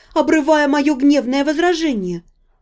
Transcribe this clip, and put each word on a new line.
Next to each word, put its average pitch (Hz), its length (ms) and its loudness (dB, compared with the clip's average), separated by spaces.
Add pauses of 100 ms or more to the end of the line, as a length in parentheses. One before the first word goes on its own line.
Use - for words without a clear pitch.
(140)
обрывая 302 540 2
мое 285 280 0
гневное 277 480 0
возражение. 294 800 -2 (380)